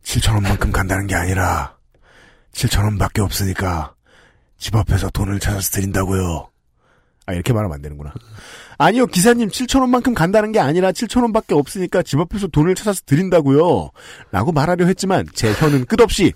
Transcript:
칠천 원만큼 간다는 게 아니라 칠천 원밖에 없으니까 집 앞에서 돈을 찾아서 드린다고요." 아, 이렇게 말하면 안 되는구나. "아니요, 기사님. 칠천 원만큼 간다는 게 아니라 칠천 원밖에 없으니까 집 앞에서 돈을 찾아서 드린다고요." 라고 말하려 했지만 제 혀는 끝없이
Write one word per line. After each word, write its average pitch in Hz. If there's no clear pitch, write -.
칠천 110
원만큼 101
간다는 92
게 95
아니라 90
칠천 -
원밖에 107
없으니까 92
집 -
앞에서 98
돈을 98
찾아서 98
드린다고요." 95
아, 98
이렇게 87
말하면 104
안 71
되는구나. 73
"아니요, 214
기사님. 226
칠천 254
원만큼 247
간다는 208
게 214
아니라 175
칠천 240
원밖에 220
없으니까 175
집 143
앞에서 190
돈을 165
찾아서 202
드린다고요." 147
라고 120
말하려 170
했지만 185
제 110
혀는 147
끝없이 220